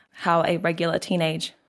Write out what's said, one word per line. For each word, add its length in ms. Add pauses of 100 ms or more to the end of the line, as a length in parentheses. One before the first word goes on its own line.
(100)
how 320
a 140
regular 420
teenage 560 (140)